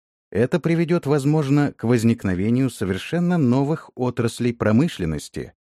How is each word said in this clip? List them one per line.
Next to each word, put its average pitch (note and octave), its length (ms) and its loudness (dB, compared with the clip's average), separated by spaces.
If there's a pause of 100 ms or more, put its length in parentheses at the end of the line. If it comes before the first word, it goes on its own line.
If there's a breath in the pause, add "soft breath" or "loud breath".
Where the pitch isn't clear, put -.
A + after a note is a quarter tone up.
(320)
это B2 280 0
приведет, E3 480 0
возможно, D3 680 2
к - 120 -10
возникновению A2+ 840 2
совершенно E3 680 -2
новых C#3 560 0
отраслей A#2+ 580 -2
промышленности, G#2 1000 0 (200)